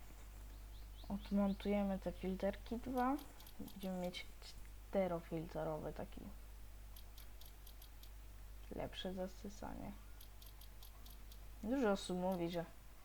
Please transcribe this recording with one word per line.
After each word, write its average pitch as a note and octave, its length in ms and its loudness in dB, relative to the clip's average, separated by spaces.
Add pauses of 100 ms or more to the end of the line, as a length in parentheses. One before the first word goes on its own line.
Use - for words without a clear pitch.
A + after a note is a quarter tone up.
(1080)
odmontujemy, G3+ 920 6
te F3 120 0
filterki G3 680 2
dwa. B3+ 400 4 (420)
Będziemy F#3+ 400 -2
mieć F3+ 260 0 (640)
czterofilterowy E3 1040 2
taki. - 280 -6 (2500)
Lepsze - 380 -2
zasysanie. - 760 -4 (1700)
Dużo A#3 280 8
osób F#3+ 260 4
mówi, F3+ 320 4
że E3+ 160 2 (400)